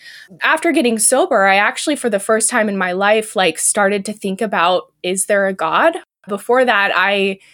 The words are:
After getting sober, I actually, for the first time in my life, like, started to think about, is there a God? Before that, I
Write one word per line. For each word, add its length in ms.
After 320
getting 260
sober, 460
I 120
actually, 400
for 120
the 100
first 300
time 220
in 80
my 140
life, 440
like, 220
started 480
to 80
think 260
about, 500
is 240
there 200
a 60
God? 460
Before 380
that, 300
I 440